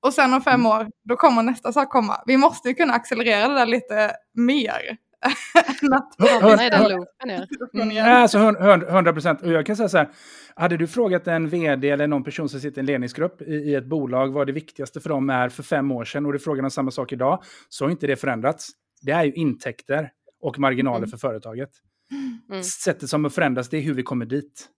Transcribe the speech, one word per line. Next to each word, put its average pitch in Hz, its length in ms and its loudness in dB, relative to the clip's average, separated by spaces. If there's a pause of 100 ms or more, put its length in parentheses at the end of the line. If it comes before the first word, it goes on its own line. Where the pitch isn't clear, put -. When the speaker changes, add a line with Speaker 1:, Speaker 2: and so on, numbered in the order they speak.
Speaker 1:
Och 262 140 0
sen 254 200 4
om 262 80 2
fem 254 180 2
Speaker 2:
Mm. 233 120 2
Speaker 1:
år, 220 180 -2 (140)
då 240 120 -2
kommer 240 260 4
nästa 233 300 -2
sak 277 180 0
komma. 220 360 0
Vi 262 100 4
måste 269 320 2
ju 254 60 -2
kunna 294 180 0
accelerera 233 560 0
det 285 60 -2
där 254 120 2
lite 226 460 -2 (220)
mer. 240 640 -2 (240)
<laughs> 269 960 0
Speaker 2:
Hör, 233 220 6
hör, 202 100 8
Speaker 3:
Hamna 220 160 6
i 233 40 2
den 202 120 4
Speaker 2:
hör, 214 80 6
Speaker 3:
loopen, 185 560 -8 (280)
ja. 214 80 -2
Speaker 1:
Mm. 214 140 -2
Speaker 2:
ja, 220 80 0
alltså 240 340 6
hund-, 214 200 6
hund-, 185 320 6
hundra 170 220 4
procent. 156 300 -2
Och 170 100 0
jag 156 140 2
kan 208 100 -2
säga 214 120 0
så 170 100 4
här, 147 100 2 (480)
hade 170 200 0
du 165 100 -2
frågat 185 420 -2
en 165 200 -2
V 160 280 0
D 135 140 0
eller 143 160 0
någon 147 180 -2
person 151 240 -8
som 135 120 -10
sitter 143 180 -10
i - 20 -8
en 135 60 -4
ledningsgrupp 143 560 -4
i, 151 120 -8
i 147 200 -2
ett 127 120 -4
bolag 135 460 -2
vad 139 140 -2
det 139 60 -6
viktigaste 147 480 -10
för - 80 -12
dem 139 220 -2
är 123 180 0
för 135 140 -12
fem 139 300 -2
år 120 120 -6
sedan 143 220 -6
och 143 60 -4
du 143 60 -4
frågar 139 240 -4
dem 135 80 -4
samma 131 200 -4
sak 127 220 -8
idag, 135 300 -2 (260)
så - 160 -8
har 143 60 0
inte 165 160 -4
det 139 100 0
förändrats. 131 520 -4 (340)
Det 139 100 -4
är 165 120 2
ju 139 80 0
intäkter 139 800 -6 (300)
och 139 180 -8
marginaler 131 400 0
Speaker 1:
Mm. 113 120 -6
Speaker 2:
för 120 60 -18
företaget. 117 540 -8 (800)
Speaker 3:
Mm. 190 120 -8
Speaker 2:
Sättet 180 480 -6
som 151 140 -2
har 139 60 -2
förändrats, 127 380 -2
det 156 80 -6
är 151 60 -4
hur 147 120 -4
vi 127 80 -6
kommer 123 240 -6
dit. 147 520 -10